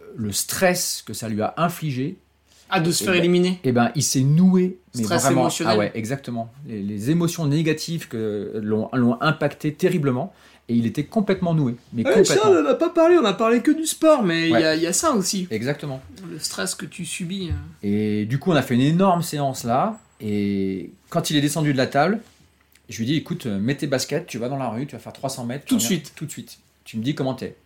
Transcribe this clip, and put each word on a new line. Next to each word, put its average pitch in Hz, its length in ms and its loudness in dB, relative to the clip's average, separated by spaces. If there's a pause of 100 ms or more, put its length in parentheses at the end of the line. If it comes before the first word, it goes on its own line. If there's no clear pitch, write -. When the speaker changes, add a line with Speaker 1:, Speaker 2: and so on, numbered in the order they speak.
(160)
Speaker 1:
le 107 160 -6
stress - 720 -2
que 117 80 -12
ça 110 160 -8
lui 107 120 -2
a - 160 -2
infligé, 156 600 -2 (520)
Speaker 2:
Ah, 190 100 2
de 170 120 2
se - 120 -2
Speaker 1:
eh - 20 -4
Speaker 2:
faire 190 80 2
Speaker 1:
ben, 175 60 4
Speaker 2:
éliminer. 180 440 2
Speaker 1:
eh 131 80 2
ben, 117 240 4
il 135 80 0
s'est 135 180 0
noué, 185 560 4 (180)
mais 120 80 -2
Speaker 2:
Stress 107 200 0
Speaker 1:
vraiment, 131 180 4
Speaker 2:
émotionnel. - 340 0
Speaker 1:
ah 107 40 4
ouais, 104 140 0
exactement. 117 580 -6 (160)
Les, 110 140 -8
les 104 300 -2
émotions 170 360 0
négatives 156 600 -2
que 107 540 -4
l'ont, 107 320 0
l'ont 120 280 2
impacté 147 520 -2
terriblement, 151 600 0 (340)
et 117 80 0
il 117 100 2
était 127 200 -4
complètement 185 500 0
noué, 123 220 0 (160)
mais 117 120 -2
Speaker 2:
Ouais, - 80 2
Speaker 1:
complètement. - 300 6
Speaker 2:
Charles, 392 160 6
on 302 40 4
n'a 277 120 4
pas 330 140 2
parlé, 339 280 6
on 285 80 4
a 196 80 2
parlé 226 300 2
que 302 80 4
du 311 160 -2
sport, 311 340 4
mais 165 280 2
il - 20 4
y 165 40 4
a, 165 40 4
Speaker 1:
Ouais. 160 180 4
Speaker 2:
il 165 60 -2
y 170 40 2
a 180 60 -2
ça 320 200 0
aussi. 185 360 -2
Speaker 1:
Exactement. 131 500 -6 (300)
Speaker 2:
Le 165 80 -12
stress 190 380 -6
que - 100 -12
tu 160 200 -12
subis, 180 440 -8
euh. 104 380 -8
Speaker 1:
Et 104 380 0
du 123 120 -2
coup, 185 140 -2
on 165 40 4
a 135 60 4
fait 123 140 0
une 120 60 4
énorme 170 420 2
séance 143 400 -6
là, 151 360 -2 (220)
et 101 680 -2 (180)
quand 165 220 -2
il 151 60 2
est 143 40 2
descendu 147 320 0
de 127 40 -2
la 127 100 2
table, 170 320 2 (680)
je 104 120 -16
lui 113 80 -4
dis, « 151 80 0
Écoute, 160 320 -6
euh, 101 120 -4
mets 113 160 0
tes 151 120 -6
baskets, 139 400 -4
tu - 100 -10
vas 113 120 -6
dans 139 80 -6
la 131 120 -6
rue, 117 160 -6
tu 139 100 -12
vas 110 40 -14
faire 110 140 -16
trois - 160 -8
cents 127 160 -8
mètres, 131 200 -8
tu - 40 -6
Speaker 2:
Tout 254 80 2
de 202 60 0
Speaker 1:
reviens 185 140 0
Speaker 2:
suite. - 180 -12
Speaker 1:
tout 160 120 -10
de - 40 -12
suite. - 280 -16 (240)
Tu - 140 -12
me 110 60 -4
dis 127 120 -4
comment 131 200 -4
t'es. » 98 200 -10 (100)